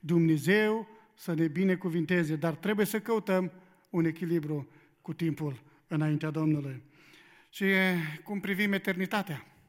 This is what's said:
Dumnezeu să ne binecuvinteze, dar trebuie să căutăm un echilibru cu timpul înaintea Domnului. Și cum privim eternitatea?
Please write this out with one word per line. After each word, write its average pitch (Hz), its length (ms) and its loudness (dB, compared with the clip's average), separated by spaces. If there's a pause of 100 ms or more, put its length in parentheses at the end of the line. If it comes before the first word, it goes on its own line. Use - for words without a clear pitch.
Dumnezeu 175 880 2 (260)
să - 200 -6
ne 165 140 2
binecuvinteze, 175 880 0
dar 156 180 -2
trebuie 202 320 0
să 214 140 -2
căutăm 190 520 0 (380)
un 170 140 2
echilibru 160 640 -2 (320)
cu - 140 -10
timpul 147 480 -4 (240)
înaintea 151 440 -2
Domnului. 147 520 -2 (680)
Și - 160 -6 (600)
cum 202 160 -6
privim 196 320 0
eternitatea? 190 760 -2 (220)